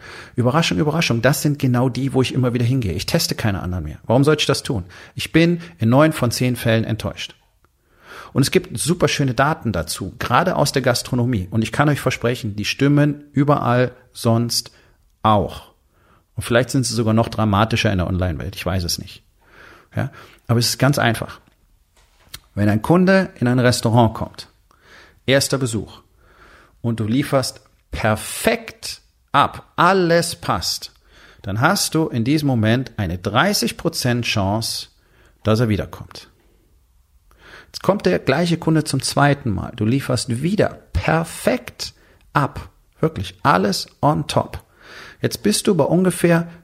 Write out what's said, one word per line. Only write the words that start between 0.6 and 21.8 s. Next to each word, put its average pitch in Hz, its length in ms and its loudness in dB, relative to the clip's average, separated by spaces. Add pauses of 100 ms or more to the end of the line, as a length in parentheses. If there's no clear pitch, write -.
Überraschung, 151 440 0
das 131 200 2
sind 147 180 0
genau 127 300 2
die, 127 240 -4
wo 131 80 4
ich - 120 0
immer 127 200 0
wieder 123 100 0
hingehe. 117 300 0
Ich 95 120 -4
teste - 300 0
keine 98 260 -2
anderen 90 220 -6
mehr. 76 220 -10
Warum 127 180 4
sollte 151 200 4
ich - 40 0
das 139 160 0
tun? 98 220 -4 (280)
Ich - 200 -10
bin 170 260 4 (180)
in 113 120 2
neun 151 240 6
von 117 180 0
zehn 127 240 -2
Fällen 113 300 0
enttäuscht. - 500 -6 (960)
Und 131 120 2
es - 80 0
gibt - 260 -2
super 160 320 0
schöne 135 240 -2
Daten 135 400 0
dazu, 87 460 -6
gerade 165 360 0
aus 143 160 2
der 135 100 0
Gastronomie. 120 720 0
Und 110 120 0
ich 110 100 -4
kann 147 160 2
euch 143 100 0
versprechen, 120 560 -4
die 104 80 -6
stimmen 143 720 2
überall 127 580 2 (220)
sonst 117 580 -2 (500)
auch. 107 520 0 (600)
Und - 80 -8
vielleicht 120 260 2
sind 131 160 0
sie 117 100 -4
sogar 110 180 2
noch 110 140 2
dramatischer 104 640 0
in 98 60 0
der 85 100 0
Online-Welt, 90 480 -4
ich - 100 -10
weiß 90 200 -2
es 80 140 -4
nicht. - 240 -18 (680)
Ja? 123 180 -4 (360)
Aber 117 120 2
es 120 100 0
ist - 100 -6
ganz 143 180 2
einfach. - 440 -2 (1120)